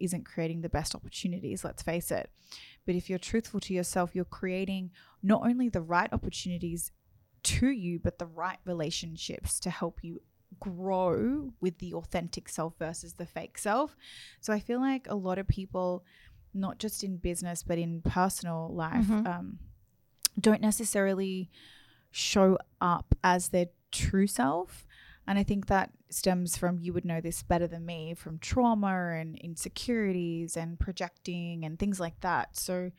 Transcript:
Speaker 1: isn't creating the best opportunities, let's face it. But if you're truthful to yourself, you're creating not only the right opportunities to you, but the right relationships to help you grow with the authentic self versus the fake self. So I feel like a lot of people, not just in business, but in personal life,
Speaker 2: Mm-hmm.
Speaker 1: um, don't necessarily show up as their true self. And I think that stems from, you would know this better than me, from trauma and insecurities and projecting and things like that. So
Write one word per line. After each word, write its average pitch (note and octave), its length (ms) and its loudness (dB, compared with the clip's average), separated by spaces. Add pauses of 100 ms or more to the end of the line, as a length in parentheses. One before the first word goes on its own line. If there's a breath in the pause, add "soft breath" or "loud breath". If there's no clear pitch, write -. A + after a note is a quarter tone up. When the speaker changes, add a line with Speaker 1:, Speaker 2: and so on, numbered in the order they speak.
Speaker 1:
isn't F3+ 260 -2
creating E3 360 -2
the E3 80 -4
best D#3 260 -2
opportunities, - 720 -4
let's - 180 -8
face E3+ 280 -2
it. G#2+ 180 -2 (560 loud breath)
But F3+ 100 2
if F3+ 140 -2
you're F#3 100 -2
truthful A3 400 -2
to F#3+ 140 -4
yourself, F3+ 420 0
you're F3+ 80 0
creating F#3 680 -4 (300 soft breath)
not G3 220 6
only B3 240 4
the G3 140 0
right E3+ 320 4
opportunities F3 800 -4 (500)
to - 240 4
you, F3+ 320 0
but F3 200 -2
the E3+ 60 -6
right E3+ 380 -6
relationships E3 960 -4
to - 100 -4
help E3+ 320 -4
you E3 200 -10 (400)
grow F#3+ 1000 0
with F3+ 200 -2
the F3 140 -10
authentic E3+ 540 -6
self E3 320 -4
versus E3+ 360 -8
the F3 100 -10
fake - 320 -10
self. B3 400 0 (420 loud breath)
So - 140 -2
I G#3 80 0
feel A#3+ 180 -2
like C4+ 300 0
a G#3 60 -2
lot F#3 220 0
of G3 120 0
people, F3+ 560 0 (480 soft breath)
not G3 240 -2
just - 260 -6
in F#3+ 140 -2
business, F3 460 -4
but E3+ 140 0
in E3+ 240 -2
personal E3+ 720 0
life, E3+ 340 2
Speaker 2:
Mm-hmm. A3 200 4
Speaker 1:
um, F3+ 320 -6 (800)
don't G#3+ 220 6
necessarily G3 880 0 (600 soft breath)
show F#3+ 480 6 (220)
up F3 440 4
as F3+ 260 6
their F3 180 4 (240)
true - 360 4
self. - 580 0 (420 soft breath)
And G3 120 2
I G3+ 40 6
think G3+ 240 0
that F#3+ 240 4 (180)
stems F3+ 480 2
from, F3+ 220 0
you E3+ 140 -4
would F3 120 -2
know E3 160 0
this E3 220 -4
better F3 240 4
than E3+ 180 -6
me, E3 300 -6
from E3 240 -10
trauma G3 800 2
and D#3+ 180 -6
insecurities E3+ 1200 -2
and E3+ 220 -4
projecting E3+ 840 -4
and D#3 140 -6
things G3+ 200 0
like E3+ 220 -4
that. - 360 0
So F3+ 420 -2